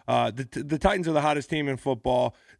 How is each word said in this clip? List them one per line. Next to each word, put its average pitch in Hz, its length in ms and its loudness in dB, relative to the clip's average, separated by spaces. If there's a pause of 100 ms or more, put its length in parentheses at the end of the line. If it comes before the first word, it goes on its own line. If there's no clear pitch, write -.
uh, 120 240 2
the, 127 120 -8 (180)
the 151 160 -4
Titans 190 300 0
are 165 40 0
the 151 100 4
hottest 147 260 0
team 151 200 -2
in 135 80 -2
football. 123 580 0 (260)